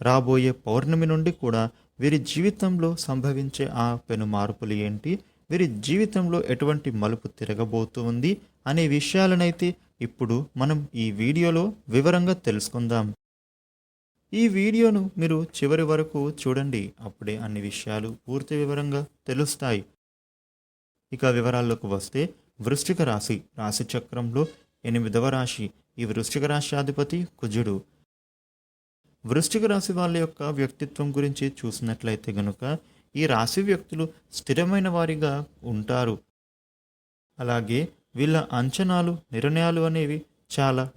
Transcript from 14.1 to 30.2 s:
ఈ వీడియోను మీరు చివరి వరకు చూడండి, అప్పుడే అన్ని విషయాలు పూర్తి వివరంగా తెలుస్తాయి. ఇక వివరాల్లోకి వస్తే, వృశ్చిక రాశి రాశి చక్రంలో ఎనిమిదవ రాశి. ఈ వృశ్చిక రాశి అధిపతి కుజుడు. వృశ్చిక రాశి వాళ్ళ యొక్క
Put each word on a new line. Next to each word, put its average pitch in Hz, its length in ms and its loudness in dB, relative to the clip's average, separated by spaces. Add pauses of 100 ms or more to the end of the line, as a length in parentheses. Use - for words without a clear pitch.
ఈ 214 160 4
వీడియోను 208 520 4 (180)
మీరు 165 200 2 (180)
చివరి 156 260 2
వరకు 156 380 0 (100)
చూడండి, 135 520 0 (180)
అప్పుడే 104 360 -8
అన్ని 107 240 -6
విషయాలు 107 480 -4 (200)
పూర్తి 135 280 -4
వివరంగా 143 440 -2 (260)
తెలుస్తాయి. 131 560 0 (1300)
ఇక 131 140 -4
వివరాల్లోకి 120 600 2
వస్తే, 98 360 -2 (380)
వృశ్చిక 143 420 -2
రాశి 113 340 0 (220)
రాశి 107 260 -4
చక్రంలో 120 580 -4 (420)
ఎనిమిదవ 117 440 0
రాశి. 127 380 -2 (320)
ఈ 120 60 -4
వృశ్చిక 110 400 -2
రాశి 147 320 -2
అధిపతి 143 440 -2 (180)
కుజుడు. 107 380 -2 (1500)
వృశ్చిక 160 400 2
రాశి 202 280 2
వాళ్ళ 175 240 0
యొక్క 165 260 -2